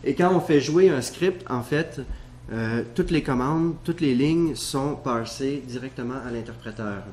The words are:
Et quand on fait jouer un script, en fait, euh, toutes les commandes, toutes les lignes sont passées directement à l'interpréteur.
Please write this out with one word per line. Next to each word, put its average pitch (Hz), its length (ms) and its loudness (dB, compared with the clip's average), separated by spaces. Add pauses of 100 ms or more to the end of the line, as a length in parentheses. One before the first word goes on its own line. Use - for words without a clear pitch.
Et 139 80 2
quand 180 200 4
on 175 60 6
fait 147 220 6
jouer 165 280 6
un 135 120 2
script, 180 480 -2
en 123 140 -2
fait, 151 360 -2 (540)
euh, 113 300 0 (100)
toutes 180 180 0
les 156 120 2
commandes, 156 500 2 (100)
toutes 170 160 -2
les 143 140 4
lignes 156 420 4
sont 139 400 -2
passées 135 720 -4
directement 123 580 -8
à 123 60 -6
l'interpréteur. 110 720 -8 (120)